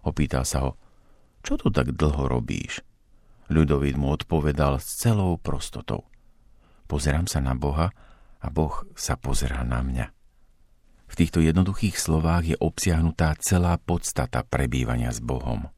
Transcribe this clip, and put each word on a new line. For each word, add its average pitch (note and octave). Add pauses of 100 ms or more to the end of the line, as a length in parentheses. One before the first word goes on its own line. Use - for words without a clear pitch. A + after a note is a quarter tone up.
Opýtal C#2
sa C2
ho: - (680)
„Čo -
tu -
tak C2
dlho C#2+
robíš?“ - (640)
Ľudovít C#2+
mu C#2+
odpovedal C#2+
s -
celou G2+
prostotou: - (800)
„Pozerám D2
sa D2+
na C2
Boha D2 (500)
a -
Boh D#2
sa -
pozerá C2
na B1
mňa.“ B1+ (1040)
V -
týchto E2+
jednoduchých F2+
slovách D#2+
je -
obsiahnutá D#2+
celá F2
podstata -
prebývania A#1+
s A1+
Bohom. A#1+ (120)